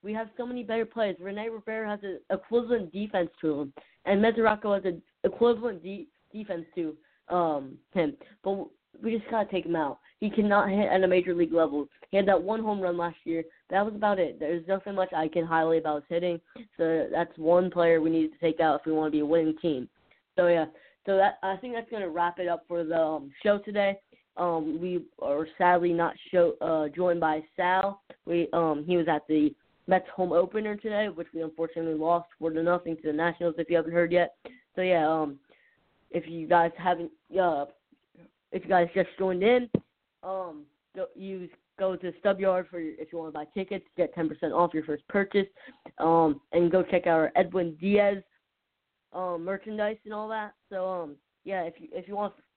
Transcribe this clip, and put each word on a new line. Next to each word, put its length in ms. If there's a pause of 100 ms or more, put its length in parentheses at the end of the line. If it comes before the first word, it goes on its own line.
We 100
have 220
so 100
many 180
better 220
players. 360
Rene 280
Rivera 380
has 160
an 160 (120)
equivalent 600
defense 380 (120)
to 200
him, 120 (320)
and 180
Mesoraco 500
has 120
an 160 (220)
equivalent 600
de-, 240 (260)
defense 400
to, 220 (340)
um, 480 (160)
him. 240 (260)
But 60
w-, 200 (340)
we 140
just 120
gotta 200
take 160
him 100
out. 240 (200)
He 100
cannot 400
hit 180
at 160
a 40
major 260
league 200
level. 340 (220)
He 80
had 100
that 140
one 200
home 180
run 180
last 280
year. 180 (260)
That 160
was 100
about 240
it. 200
There's 280
nothing 280
much 160
I 160
can 180
highlight 360
about 220
his 60
hitting. 300 (380)
So 340
that's 260
one 320
player 300
we 100
need 200
to 100
take 200
out 200
if 60
we 60
wanna 200
be 80
a 60
winning 360
team. 280 (460)
So, 120
yeah. 180 (400)
So 120
that, 260
I 140
think 160
that's 160
gonna 200
wrap 300
it 80
up 200
for 160
the, 160
um, 320 (120)
show 160
today. 380 (400)
Um, 440
we 220 (180)
are 260 (100)
sadly 360
not 200 (180)
show, 300
uh, 280
joined 320
by 200 (140)
Sal. 460 (240)
We, 280
um, 320
he 120
was 100
at 200
the 260 (340)
Mets 280
home 160
opener 440
today, 340
which 240
we 80
unfortunately 580
lost 280 (120)
four 120
to 120
nothing 340
to 60
the 100
Nationals, 440
if 120
you 60
haven't 180
heard 180
yet. 240 (400)
So, 60
yeah, 280
um, 300 (720)
if 160
you 200
guys 300
haven't, 340 (280)
uh, 260 (880)
if 120
you 60
guys 260
just 220
joined 260
in, 260 (540)
um, 400 (320)
go, 100 (100)
use, 340 (280)
go 180
to 240
Stub 200
Yard 300
for 100
your, 200
if 140
you 60
wanna 120
buy 220
tickets, 320 (100)
get 200
ten 120
percent 240
off 220
your 100
first 240
purchase, 400 (520)
um, 420 (100)
and 200
go 120
check 240
out 120
our 160
Edwin 440
Diaz, 380 (960)
um, 320
merchandise 580
and 100
all 160
that. 240 (160)
So, 180
um, 280 (280)
yeah, 200
if 140
you, 140
if 160
you 80
want 180 (240)